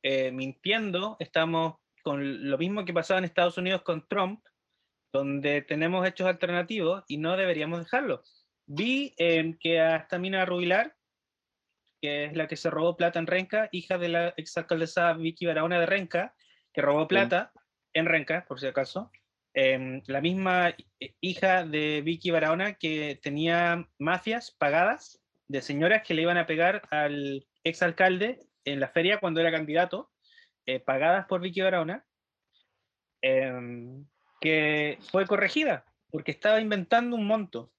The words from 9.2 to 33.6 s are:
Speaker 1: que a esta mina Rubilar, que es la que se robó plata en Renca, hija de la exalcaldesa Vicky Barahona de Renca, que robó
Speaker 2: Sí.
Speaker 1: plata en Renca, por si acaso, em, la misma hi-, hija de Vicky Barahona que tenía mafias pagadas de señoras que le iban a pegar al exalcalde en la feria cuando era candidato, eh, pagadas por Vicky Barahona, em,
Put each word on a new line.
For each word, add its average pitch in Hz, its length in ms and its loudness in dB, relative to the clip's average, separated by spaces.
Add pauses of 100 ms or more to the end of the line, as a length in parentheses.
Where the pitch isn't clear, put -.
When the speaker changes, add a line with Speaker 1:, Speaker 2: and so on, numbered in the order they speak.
Speaker 1:
que 165 200 2
a 160 160 4
esta 175 220 -6
mina 190 260 0
Rubilar, 180 520 0 (1040)
que 147 240 -2
es 151 100 -8
la 156 120 -2
que 160 80 -6
se 165 140 -2
robó 170 260 2
plata 175 220 0
en 165 80 -2
Renca, 185 460 0
hija 180 260 -4
de 175 100 -2
la 170 280 0
exalcaldesa 165 760 0
Vicky 165 320 -4
Barahona 170 340 2
de 165 60 4
Renca, 190 480 -2 (380)
que 143 100 0
robó 147 200 4
Speaker 2:
Sí. 156 60 -2
Speaker 1:
plata 196 440 2 (400)
en 160 140 2
Renca, 165 400 0
por 131 140 -12
si 139 60 -6
acaso, 139 440 -4 (440)
em, 131 520 0
la 135 140 -2
misma 180 500 2 (300)
hi-, - 200 -14
hija 185 440 2
de 151 380 -2
Vicky 165 280 -2
Barahona 165 440 2
que 151 460 -4
tenía 170 680 0 (100)
mafias 185 540 -2
pagadas 165 680 0 (280)
de 139 140 -4
señoras 175 440 2
que 170 80 0
le 160 80 0
iban 175 160 2
a 165 80 0
pegar 170 440 2
al 143 560 -2 (180)
exalcalde 185 840 0 (180)
en 143 140 -4
la 135 100 -2
feria 185 300 2
cuando 170 220 -2
era 165 100 4
candidato, 165 600 -2 (540)
eh, 131 120 -2
pagadas 151 480 2
por 185 140 -2
Vicky 185 220 -4
Barahona, 185 440 0 (1160)
em, 127 840 -2 (340)